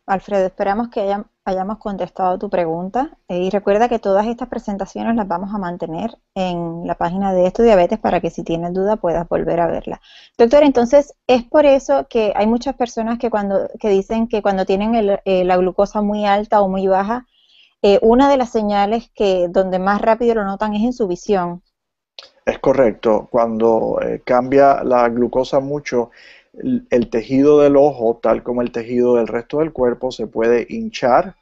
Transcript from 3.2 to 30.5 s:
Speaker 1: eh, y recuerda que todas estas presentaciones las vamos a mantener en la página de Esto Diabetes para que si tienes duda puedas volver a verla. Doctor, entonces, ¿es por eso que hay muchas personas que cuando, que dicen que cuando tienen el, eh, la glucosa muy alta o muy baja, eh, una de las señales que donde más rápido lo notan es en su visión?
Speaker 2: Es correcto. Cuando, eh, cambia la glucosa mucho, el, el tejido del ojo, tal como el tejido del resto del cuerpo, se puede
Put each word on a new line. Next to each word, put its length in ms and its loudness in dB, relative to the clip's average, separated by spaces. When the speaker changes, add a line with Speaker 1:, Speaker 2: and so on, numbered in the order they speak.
Speaker 1:
eh, 100 -4
y 120 -2
recuerda 380 0
que 120 -2
todas 260 0
estas 220 -8
presentaciones 680 -6
las 140 -2
vamos 260 -6
a 40 -6
mantener 600 -8
en 540 -6
la 80 -4
página 360 -2
de 140 2
Esto 160 0
Diabetes 380 4
para 200 0
que 100 -4
si 120 -10
tienes 320 -6
duda 220 0
puedas 320 -4
volver 320 -2
a 80 0
verla. 320 -8
Doctor, 280 6
entonces, 500 2
¿es 160 2
por 220 2
eso 440 2
que 240 0
hay 140 0
muchas 260 -2
personas 460 -4
que 100 -4
cuando, 380 -2
que 120 -2
dicen 360 0
que 160 -4
cuando 240 0
tienen 300 0
el, 280 0
eh, 200 0
la 120 2
glucosa 460 0
muy 240 -2
alta 360 2
o 60 2
muy 200 -2
baja, 400 -2
eh, 200 4
una 260 6
de 80 4
las 140 -2
señales 640 -2
que 340 2
donde 300 0
más 240 0
rápido 320 2
lo 100 -2
notan 300 -4
es 80 -2
en 100 0
su 140 -2
visión? 560 -2
Speaker 2:
Es 140 -2
correcto. 720 2
Cuando, 720 0
eh, 200 -4
cambia 600 2
la 240 2
glucosa 520 -2
mucho, 500 -4
el, 380 -4
el 180 0
tejido 520 2
del 180 4
ojo, 420 2
tal 220 0
como 180 -4
el 100 -4
tejido 440 0
del 140 0
resto 320 -6
del 120 -2
cuerpo, 380 -2
se 160 -8
puede 420 0